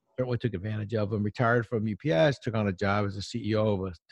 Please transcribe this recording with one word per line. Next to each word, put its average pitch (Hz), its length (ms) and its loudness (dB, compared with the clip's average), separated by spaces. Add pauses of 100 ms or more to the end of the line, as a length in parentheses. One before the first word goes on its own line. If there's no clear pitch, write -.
(180)
certainly 123 200 -2
took 113 160 -2
advantage 107 420 -6
of 104 140 0
them. 104 140 0
Retired 117 420 2
from 110 220 -2
U 107 80 -2
P 147 160 -2
S, 160 280 4
took 110 160 -4
on 107 120 2
a 98 60 2
job 101 320 0
as 98 100 -4
a 101 60 -6
C 104 300 -6
E 107 40 2
O 107 260 2
of 92 120 -6
a - 0 - (180)